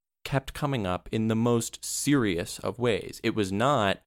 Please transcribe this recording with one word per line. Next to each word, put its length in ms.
kept 300
coming 320
up 240
in 160
the 80
most 500
serious 760
of 180
ways. 460
It 100
was 160
not 560